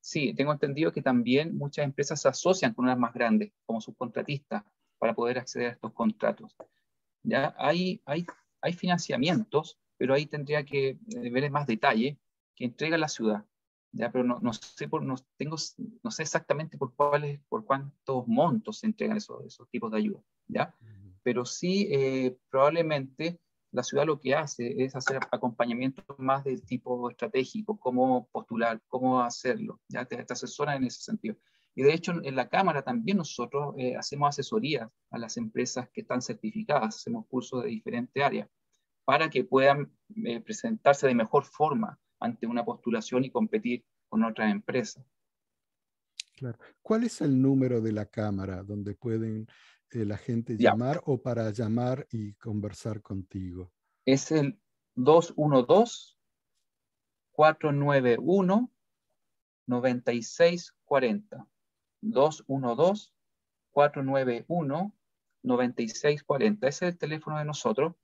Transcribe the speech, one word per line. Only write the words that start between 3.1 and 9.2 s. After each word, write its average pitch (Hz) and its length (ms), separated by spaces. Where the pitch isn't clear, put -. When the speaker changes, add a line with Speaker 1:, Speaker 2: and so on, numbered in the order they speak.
Speaker 1:
grandes 110 400
como 113 160
subcontratistas - 840
para 113 160
poder 123 240
acceder 123 300
a 120 40
estos - 220
contratos. 110 600
Ya 127 340
hay, 175 480
hay, 165 220
hay 175 140
financiamientos, 147 1040